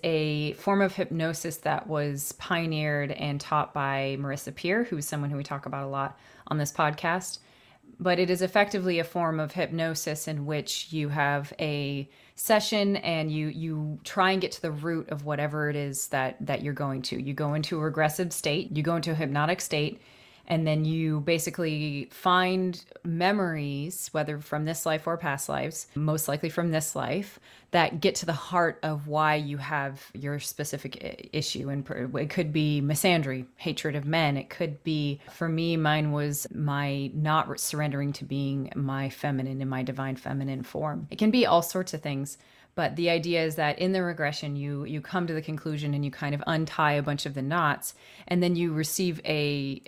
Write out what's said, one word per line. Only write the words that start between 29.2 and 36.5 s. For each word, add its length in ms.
you 200
have 560
your 280
specific 640
i-, 300
issue. 380
And 160
per-, 320
it 100
could 240
be 300
misandry, 640
hatred 380
of 100
men. 320
It 140
could 320
be, 380
for 180
me, 280
mine 340
was 420